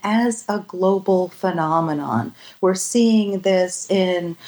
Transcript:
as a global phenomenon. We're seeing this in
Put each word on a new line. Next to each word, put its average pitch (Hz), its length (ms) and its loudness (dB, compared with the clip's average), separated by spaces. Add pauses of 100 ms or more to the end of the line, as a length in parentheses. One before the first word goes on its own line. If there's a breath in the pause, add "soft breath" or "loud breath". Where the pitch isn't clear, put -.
as 226 480 0
a 208 180 -4
global 185 640 0
phenomenon. 156 1040 -2 (260 loud breath)
We're 185 140 2
seeing 214 680 2
this 185 500 0
in 180 440 0 (120 loud breath)